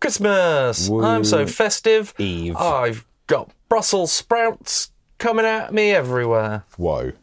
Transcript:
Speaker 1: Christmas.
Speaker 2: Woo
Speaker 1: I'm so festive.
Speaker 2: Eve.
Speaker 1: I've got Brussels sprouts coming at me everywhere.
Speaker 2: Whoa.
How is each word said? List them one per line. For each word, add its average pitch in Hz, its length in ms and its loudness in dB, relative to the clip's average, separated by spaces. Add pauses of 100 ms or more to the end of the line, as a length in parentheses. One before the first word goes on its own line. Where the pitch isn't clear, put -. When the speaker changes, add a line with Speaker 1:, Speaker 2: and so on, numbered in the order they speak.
Speaker 1:
Christmas. 170 880 2
Speaker 2:
Woo 110 160 2
Speaker 1:
I'm 110 180 2
so 143 220 2
festive. 220 720 0
Speaker 2:
Eve. 87 400 -4
Speaker 1:
I've 123 480 -2 (220)
got 131 240 -2 (180)
Brussels 202 420 0
sprouts - 800 -2 (280)
coming 220 260 0
at 220 300 -4
me 208 160 2
everywhere. 117 720 0 (120)
Speaker 2:
Whoa. 67 360 -2 (120)